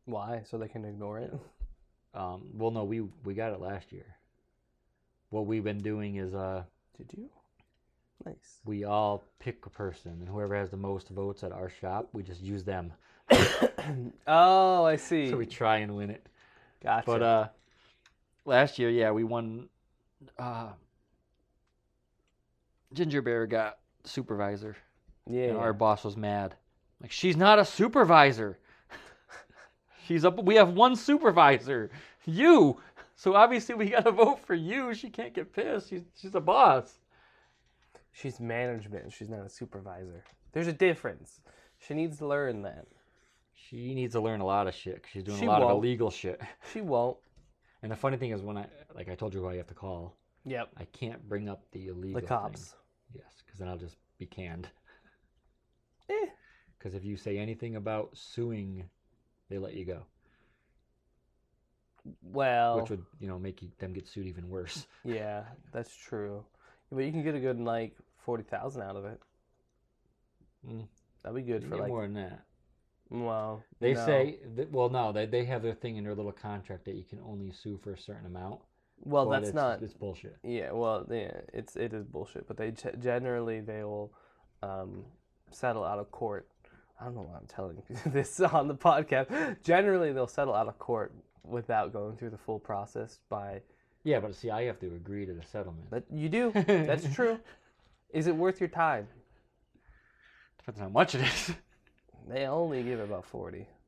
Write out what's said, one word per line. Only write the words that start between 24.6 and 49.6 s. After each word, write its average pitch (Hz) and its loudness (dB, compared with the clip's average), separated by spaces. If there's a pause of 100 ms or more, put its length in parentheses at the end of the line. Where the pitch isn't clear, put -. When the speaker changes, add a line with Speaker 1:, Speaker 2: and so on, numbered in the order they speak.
Speaker 1:
Yeah, 123 0
Speaker 2:
And 110 -2
our 117 0
Speaker 1:
yeah. 110 2
Speaker 2:
boss 107 4
was 104 -6
mad. 104 -4 (460)
Like, - -14
"She's 180 2
not 208 10
a 196 8
supervisor. 156 6 (320)
<laughs> - -20
She's 165 2
a, 180 10
we 196 4
have 185 12
one 240 8
supervisor, 156 6 (340)
you. 196 8 (360)
So 190 2
obviously 240 8
we 208 0
gotta 233 6
vote 233 6
for 180 -2
you. 226 -2
She 214 -10
can't 233 -8
get - -8
pissed. 208 -4
She's, 180 -8 (140)
she's 190 -12
a 180 2
boss." 175 6 (1120)
Speaker 1:
She's 127 -12
management. 117 -6
She's 107 -14
not 104 -10
a 98 -14
supervisor. 92 -14 (280)
There's 170 -4
a 165 -4
difference. 147 0 (380)
She - -12
needs 156 -2
to 151 -6
learn 139 -2
that. 92 -12 (840)
Speaker 2:
She 120 -8
needs 123 -4
to 117 0
learn 110 -2
a 95 -2
lot 98 2
of 87 -6
shit - -12
'cause - -20
she's 95 -10
doing 101 -6
Speaker 1:
She - 0
Speaker 2:
a - 2
lot 104 6
Speaker 1:
won't. 120 6
Speaker 2:
of 107 4
illegal 117 2
shit. - -8 (320)
Speaker 1:
She 220 -8
won't. 127 0 (640)
Speaker 2:
And 110 -10
the 107 -6
funny 135 0
thing 120 -4
is, 101 -4
when 104 -8
I, 101 -10 (280)
like, 90 -14
I 92 -8
told 101 -8
you 95 -4
who 92 -6
I 90 -6
have 87 -10